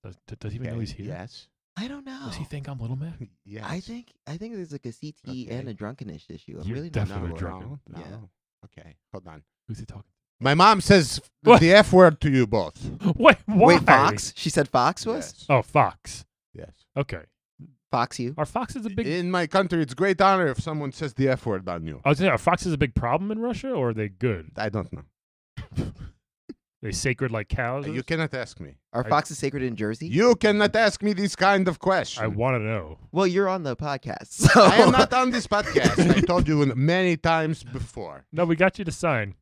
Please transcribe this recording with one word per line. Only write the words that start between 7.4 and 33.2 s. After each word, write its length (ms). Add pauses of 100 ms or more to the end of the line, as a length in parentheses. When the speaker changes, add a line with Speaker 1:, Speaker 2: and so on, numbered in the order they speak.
Speaker 2:
No, 140 (100)
no. 100
Speaker 3:
Yeah. 160 (500)
Speaker 2:
Okay, 300 (180)
hold 140
on. 160 (240)
Speaker 1:
Who's 120
he 60
talking 180
to? 400
Speaker 2:
My 100
mom 280
says 380 (240)
Speaker 1:
What? 160
Speaker 2:
the 140
F 180
word 300
to 100
you 160
both. 300 (240)
Speaker 1:
<laughs> 160
Wait, 280
why? 200 (100)
Speaker 3:
Wait, 80
Fox? 540
She 120
said 200
Fox 340
to 80
us? 260
Speaker 2:
Yes. 120
Speaker 1:
Oh, 120
Fox. 640 (280)
Speaker 2:
Yes. 180 (240)
Speaker 1:
Okay. 280 (680)
Speaker 3:
Fox 280
you? 180
Speaker 1:
Are 80
foxes 400
a 40
big 180
Speaker 2:
In 240
my 160
country, 340
it's 140
great 260
honor 260
if 140
someone 300
says 240
the 140
F 160
word 220
on 200
you. 180
Speaker 1:
I 40
was 100
saying, 100
are 80
foxes 340
a 60
big 180
problem 360
in 80
Russia, 320
or 180
are 40
they 160
good? 480
Speaker 2:
I 120
don't 240
know. 100 (540)
Speaker 1:
<laughs> 340 (880)
They 120
sacred 360
like 200
cows? 400
Speaker 2:
You 140
cannot 300
ask 280
me. 140 (180)
Speaker 3:
Are 120
Speaker 1:
I 40
Speaker 3:
foxes 280
sacred 260
in 120
Jersey? 320
Speaker 2:
You 280
cannot 420
ask 260
me 80
this 240
kind 320
of 120
question. 440
Speaker 1:
I 40
wanna 320
know. 400 (120)
Speaker 3:
Well, 160